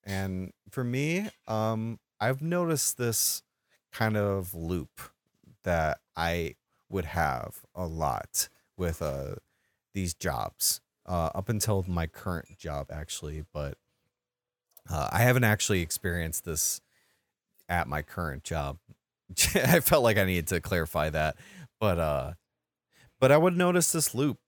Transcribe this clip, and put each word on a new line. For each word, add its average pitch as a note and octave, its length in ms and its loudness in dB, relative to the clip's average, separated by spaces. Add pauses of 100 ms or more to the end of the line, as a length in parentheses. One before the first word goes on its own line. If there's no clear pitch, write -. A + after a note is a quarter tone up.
And F#2+ 480 -4 (180)
for C3 140 -4
me, D3+ 440 -2 (200)
um, A2 500 -2 (220)
I've C3 220 0
noticed E3 560 -2
this - 440 0 (520)
kind A2 220 0
of G2 380 0
loop E2 460 -6 (640)
that D#2+ 380 0 (160)
I E2+ 400 -2 (340)
would F2+ 160 -4
have D2 580 -2 (100)
a F2+ 120 -6
lot D#2 640 -2 (280)
with, E2+ 240 -2
uh, C#2 360 -4 (580)
these F2+ 180 -2
jobs, - 680 -2 (260)
uh, E2+ 280 0
up F#2+ 140 -4
until G2+ 380 0
my F2 220 0
current - 500 -8
job, D2 320 -8
actually. D2+ 600 -10
But, C#2+ 260 -6 (1120)
uh, D2+ 220 -2
I G2 100 4
haven't B2 220 6
actually G#2+ 360 2
experienced E2 640 -4
this - 360 -2 (880)
at F2 180 0
my D2 160 -6
current D2+ 400 -8
job. C#2+ 360 -4 (520)
<laughs> - 240 2
I D#3+ 260 6
felt D3+ 220 4
like A2 160 6
I G2 60 6
needed F2+ 240 2
to F2 120 0
clarify D#2+ 500 0
that. D2+ 260 0 (420)
But, F#2+ 200 2
uh, D2 340 0 (880)
but C3 100 6
I D3 80 8
would F3 180 4
notice F3+ 360 4
this D#3 220 0
loop C3 340 0